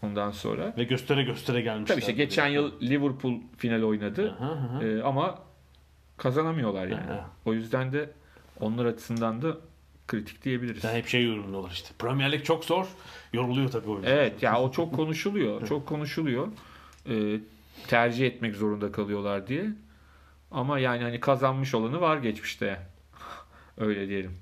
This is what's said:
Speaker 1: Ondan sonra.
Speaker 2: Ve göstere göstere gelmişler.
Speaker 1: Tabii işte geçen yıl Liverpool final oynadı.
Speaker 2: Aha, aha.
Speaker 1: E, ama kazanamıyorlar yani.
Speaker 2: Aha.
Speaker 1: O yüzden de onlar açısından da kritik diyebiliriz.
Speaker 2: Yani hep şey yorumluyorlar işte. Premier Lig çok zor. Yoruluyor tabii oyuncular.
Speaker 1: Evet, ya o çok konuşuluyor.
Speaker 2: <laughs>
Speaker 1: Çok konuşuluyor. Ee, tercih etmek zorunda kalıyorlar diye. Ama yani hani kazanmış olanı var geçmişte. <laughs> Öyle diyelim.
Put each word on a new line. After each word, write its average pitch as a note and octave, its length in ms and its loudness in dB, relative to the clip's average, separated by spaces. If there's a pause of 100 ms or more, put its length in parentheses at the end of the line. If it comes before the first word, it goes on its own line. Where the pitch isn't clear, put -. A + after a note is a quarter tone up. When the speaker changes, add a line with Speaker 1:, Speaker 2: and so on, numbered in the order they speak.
Speaker 1:
Ondan G#2 300 -2
sonra. A2 460 -4
Speaker 2:
Ve A#2 60 2
göstere C3 400 2
göstere A#2+ 380 0
gelmişler. A2 340 0
Speaker 1:
Tabii C#3+ 40 0
işte B2 120 -2
geçen C#3+ 360 2
yıl C#3+ 340 0
Liverpool C3+ 520 2 (240)
final A2+ 260 2
oynadı. G#2+ 560 0
Speaker 2:
Aha, B2+ 120 -4
aha. C3+ 340 -2
Speaker 1:
E, A2 160 0
ama C#3+ 380 0 (760)
kazanamıyorlar C3 720 0
yani. G2+ 240 -2
Speaker 2:
Aha. F2+ 180 -6 (160)
Speaker 1:
O A2+ 80 2
yüzden B2+ 400 0
de D3 160 -2 (500)
onlar A2+ 260 0
açısından A#2 560 0
da D#3+ 160 0 (500)
kritik - 380 -4
diyebiliriz. B2 380 -2
Speaker 2:
Yani A2+ 140 0
hep A2+ 100 -2
şey B2 180 4
yorumluyorlar G2 460 -2
işte. - 180 -10 (100)
Premier C3+ 320 2
Lig C#3+ 120 0
çok E3 220 2
zor. F3+ 200 2 (480)
Yoruluyor B2+ 380 2
tabii A2 180 -2
oyuncular. G#2 280 2
Speaker 1:
Evet, A2 260 2
ya A#2 180 6
o C3 100 2
çok E3 240 0
konuşuluyor. D#3 720 0
Speaker 2:
<laughs> - 0 -
Speaker 1:
Çok D3 200 -2
konuşuluyor. D3 600 0 (640)
Ee, G#2+ 300 2 (480)
tercih A#2+ 400 4
etmek A#2 280 -2
zorunda G#2 360 0
kalıyorlar G2+ 560 -2
diye. D3+ 180 -2 (840)
Ama C#3 280 0
yani B2 240 2
hani A#2+ 160 -4
kazanmış C3+ 540 2
olanı A#2+ 280 2
var D#3 160 4
geçmişte. G#2+ 640 -2 (500)
<laughs> - 480 -18
Öyle G2+ 300 0
diyelim. F#2+ 240 -4 (100)